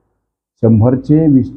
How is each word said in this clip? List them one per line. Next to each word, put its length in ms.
शंभरचे 640
वीस 300